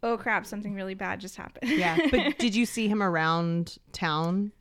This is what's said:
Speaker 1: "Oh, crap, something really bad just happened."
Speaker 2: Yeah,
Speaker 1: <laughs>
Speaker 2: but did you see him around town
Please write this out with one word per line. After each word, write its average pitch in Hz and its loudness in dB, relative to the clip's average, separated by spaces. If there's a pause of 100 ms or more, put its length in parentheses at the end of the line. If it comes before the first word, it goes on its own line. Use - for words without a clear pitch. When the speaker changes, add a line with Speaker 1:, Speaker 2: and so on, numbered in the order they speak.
Speaker 1:
"Oh, 233 0
crap, 220 -2
something 208 -8
really 190 -6
bad 190 -6
just 196 -12
happened." - -6
Speaker 2:
Yeah, 180 2 (100)
Speaker 1:
<laughs> 294 4
Speaker 2:
but 269 2
did 240 2
you 233 4
see 220 0
him 208 2
around 170 2 (160)
town 170 0 (100)